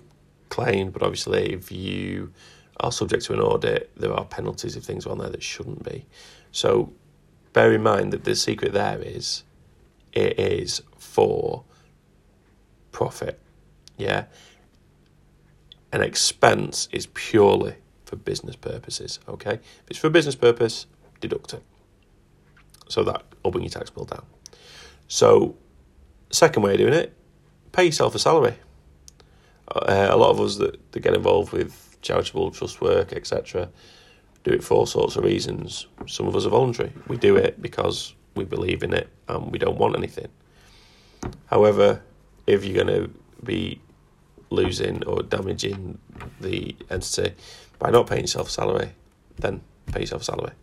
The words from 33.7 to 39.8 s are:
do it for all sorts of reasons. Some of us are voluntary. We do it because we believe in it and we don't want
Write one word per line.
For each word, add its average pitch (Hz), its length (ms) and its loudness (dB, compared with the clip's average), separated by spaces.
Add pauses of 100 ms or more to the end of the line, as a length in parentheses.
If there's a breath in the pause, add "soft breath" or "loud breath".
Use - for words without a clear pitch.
do - 80 0
it - 100 0
for - 120 0
all - 120 4
sorts - 300 0
of - 80 2
reasons. - 640 -2 (180)
Some - 220 -6
of 95 80 -2
us 101 100 0
are 107 40 -2
voluntary. 120 420 2 (160)
We 127 80 -4
do 101 180 6
it - 260 2
because - 540 -4 (220)
we - 80 -4
believe 92 400 -4
in 90 100 -4
it - 140 -2 (180)
and - 240 -6
we - 80 -6
don't - 200 0
want 104 180 4